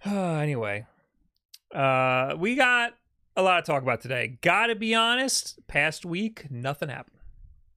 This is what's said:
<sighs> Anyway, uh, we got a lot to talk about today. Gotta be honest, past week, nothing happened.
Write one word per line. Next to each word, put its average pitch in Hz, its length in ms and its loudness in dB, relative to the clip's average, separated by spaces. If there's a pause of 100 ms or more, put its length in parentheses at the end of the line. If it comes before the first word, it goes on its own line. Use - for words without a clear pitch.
<sighs> - 0 -
Anyway, 147 800 -2 (880)
uh, 131 640 2
we 220 180 -2
got 247 380 2 (440)
a 190 40 2
lot 180 220 4
to 165 80 -4
talk 135 120 0
about 123 180 0
today. 123 400 -4
Gotta 214 340 2
be 220 180 -2
honest, 240 760 0
past 151 380 0
week, 185 460 -6
nothing 135 380 -6
happened. 123 280 -14 (600)